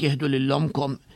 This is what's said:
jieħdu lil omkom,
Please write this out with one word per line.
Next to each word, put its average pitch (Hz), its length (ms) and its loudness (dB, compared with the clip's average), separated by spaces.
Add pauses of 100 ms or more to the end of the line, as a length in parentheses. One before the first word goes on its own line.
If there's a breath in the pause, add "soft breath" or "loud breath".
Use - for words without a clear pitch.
jieħdu 143 240 0
lil 135 220 2
omkom, 143 480 0 (160 soft breath)